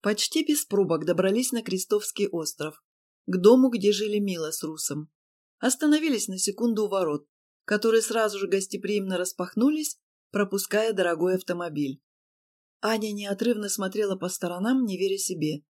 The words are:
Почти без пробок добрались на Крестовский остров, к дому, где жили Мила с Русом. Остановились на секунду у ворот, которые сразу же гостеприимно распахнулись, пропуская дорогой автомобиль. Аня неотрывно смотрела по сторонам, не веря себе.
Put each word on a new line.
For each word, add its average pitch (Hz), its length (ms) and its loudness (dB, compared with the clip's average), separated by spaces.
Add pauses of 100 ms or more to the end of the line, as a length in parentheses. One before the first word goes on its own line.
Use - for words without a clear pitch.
Почти 214 440 0
без 294 180 0
пробок 175 420 0
добрались 190 460 2
на 233 100 -4
Крестовский 202 640 -2
остров, 151 540 -8 (440)
к 185 120 -2
дому, 247 320 8
где 208 220 2
жили 208 260 0
Мила 175 340 -2
с - 120 -8
Русом. 156 460 -6 (500)
Остановились 294 720 2
на 185 80 -6
секунду 214 480 0
у - 20 -4
ворот, 170 400 -2 (380)
которые 220 360 4
сразу 214 380 0
же 196 80 -2
гостеприимно 190 720 -2
распахнулись, 240 800 -2 (320)
пропуская 202 640 0
дорогой 180 420 2
автомобиль. 170 680 -4 (800)
Аня 214 300 -2
неотрывно 208 560 -2
смотрела 196 480 -2
по 180 140 -6
сторонам, 196 560 -2
не 190 120 -4
веря 190 200 0
себе. 151 520 -4